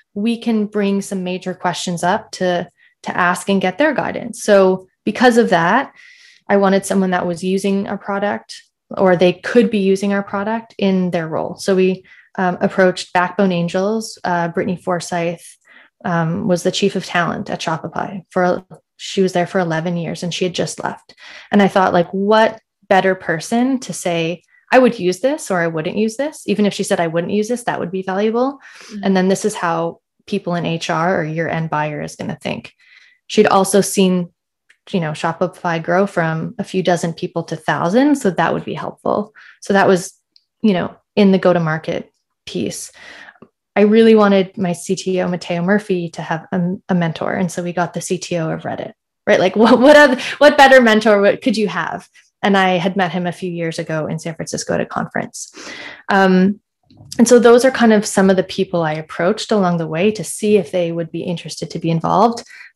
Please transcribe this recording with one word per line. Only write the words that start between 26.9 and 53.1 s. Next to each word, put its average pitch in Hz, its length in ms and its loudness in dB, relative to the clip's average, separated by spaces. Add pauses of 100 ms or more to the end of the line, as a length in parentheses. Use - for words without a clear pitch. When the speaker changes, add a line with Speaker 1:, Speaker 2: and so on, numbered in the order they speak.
Speaker 1:
"I 170 60 0
wouldn't 170 260 -4
use 214 160 -2
this," 240 160 -6
that 147 140 -2
would 175 120 -6
be 190 120 -6
valuable. 220 560 -2 (260)
Speaker 2:
Mm-hmm. 208 200 -14
Speaker 1:
And 190 120 2
then 185 120 2
this 190 160 0
is 208 100 -2
how 170 460 -4 (260)
people 190 280 -4
in 170 120 -4
H 165 240 -4
R 170 300 0
or 160 40 -4
your 156 240 -4
end 160 220 -4
buyer 151 320 -4
is 160 140 -10
gonna 165 240 -8
think. - 320 -8 (540)
She'd - 200 4
also 190 340 2
seen, 185 500 0 (600)
you 196 100 -2
know, 156 120 -4
Shopify 165 720 -4
grow 175 240 0
from 160 520 -4
a 196 60 -6
few 190 180 -4
dozen 170 300 0
people 170 320 -8
to 170 120 -8
thousands. 208 640 0
So 196 80 2
that 165 220 0
would 165 120 -4
be - 100 -8
helpful. - 580 -4 (280)
So - 140 -2
that 196 140 4
was, 180 240 0 (500)
you 214 100 4
know, - 240 -4 (180)
in 202 180 6
the 190 60 4
go-to-market 165 720 0 (360)
piece. - 440 -8 (840)
I 202 60 6
really 220 340 8
wanted 202 420 4
my 180 140 -2
C 180 240 -4
T 185 240 -4
O, 185 80 -2
Matteo 175 340 -4
Murphy, 185 480 0
to 165 120 -12
have 160 280 -6
a, 180 240 -2 (140)
a 190 80 2
mentor. 165 380 -2
And 180 180 -2
so 180 100 -6
we 175 100 -6
got 170 220 -4
the 170 60 -6
C 180 180 -6
T 175 200 -6
O 160 120 -4
of 165 120 -8
Reddit, - 320 -10 (300)
right? - 140 2
Like, 180 180 2
<laughs> 208 60 4
what, 233 160 6
what 285 180 8
other, 277 240 6 (180)
what 285 200 6
better 262 220 10
mentor 214 400 4
would, 202 220 2
could 214 140 0
you 208 120 0
have? 175 400 -8 (340)
And 202 140 2
I 190 140 2
had 185 260 -2
met 180 160 -2